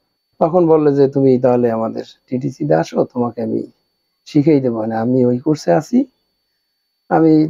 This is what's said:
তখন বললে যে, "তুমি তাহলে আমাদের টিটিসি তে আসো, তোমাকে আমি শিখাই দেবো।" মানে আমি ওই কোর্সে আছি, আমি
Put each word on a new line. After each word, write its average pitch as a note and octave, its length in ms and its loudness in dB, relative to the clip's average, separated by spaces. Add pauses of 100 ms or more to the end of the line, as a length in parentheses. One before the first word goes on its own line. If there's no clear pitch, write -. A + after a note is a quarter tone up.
(380)
তখন E3+ 300 2
বললে D3+ 260 4
যে, C#3 140 4
"তুমি C3+ 300 2
তাহলে B2 320 2
আমাদের A2+ 320 -6 (280)
টিটিসি C3+ 380 -6
তে D#3 60 0
আসো, E3 300 -2
তোমাকে A#2+ 380 -6
আমি A2+ 200 -4 (640)
শিখাই D3 340 2
দেবো।" A#2 200 -4
মানে A2 140 -6
আমি B2 300 0
ওই B2 140 0
কোর্সে D#3 340 -2
আছি, G3+ 320 0 (1040)
আমি D#3+ 420 2